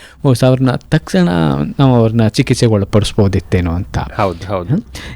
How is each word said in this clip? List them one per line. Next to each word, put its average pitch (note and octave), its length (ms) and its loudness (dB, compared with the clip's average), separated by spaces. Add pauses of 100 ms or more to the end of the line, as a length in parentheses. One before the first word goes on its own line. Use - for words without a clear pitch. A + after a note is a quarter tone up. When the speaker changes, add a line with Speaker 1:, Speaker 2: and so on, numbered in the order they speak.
(240)
Speaker 1:
ಬಹುಶಃ C3 220 2
ಅವ್ರನ್ನ B2+ 240 2
ತಕ್ಷಣ E3+ 580 0 (500)
ನಾವು C3+ 160 4
ಅವ್ರನ್ನ A2+ 340 2
ಚಿಕಿತ್ಸೆಗೆ B2 440 0
ಒಳಪಡಿಸ್ಬೋದಿತ್ತೇನೋ G2 960 0
ಅಂತ. - 280 -6
Speaker 2:
ಹೌದು, F#2 480 -6
ಹೌದು. F2+ 220 -6
Speaker 1:
ಹ್ಮ್. E3 140 -2 (340)